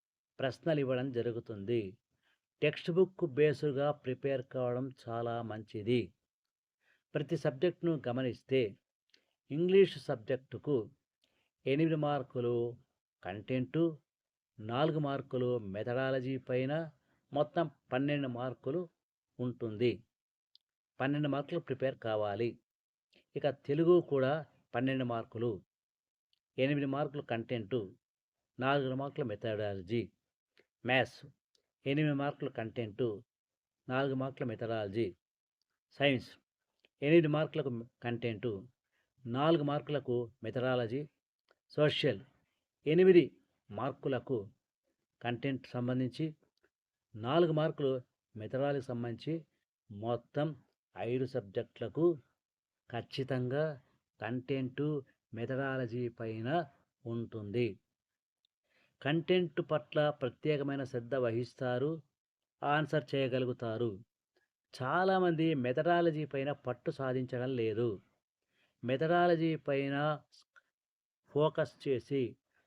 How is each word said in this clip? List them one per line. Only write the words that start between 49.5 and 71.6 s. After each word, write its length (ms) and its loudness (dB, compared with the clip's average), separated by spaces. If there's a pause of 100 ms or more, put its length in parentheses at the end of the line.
మొత్తం 560 -2 (500)
ఐదు 280 -2
సబ్జెక్టులకు 960 -2 (680)
ఖచ్చితంగా 920 -4 (400)
కంటెంట్, 800 -2 (320)
మెథడాలజీ 760 -4
పైన 400 -6 (560)
ఉంటుంది. 760 -4 (1200)
కంటెంట్ 600 0 (100)
పట్ల 380 0
ప్రత్యేకమైన 720 -2
శ్రద్ధ 320 -6
వహిస్తారు, 840 -2 (600)
ఆన్సర్ 520 0
చేయగలుగుతారు. 840 0 (840)
చాలామంది 720 4
మెథడాలజీ 720 2
పైన 260 -4
పట్టు 400 -4
సాధించడం 640 -2
లేదు. 460 0 (800)
మెథడాలజీ 720 4
పైన 640 0 (1080)
ఫోకస్ 600 0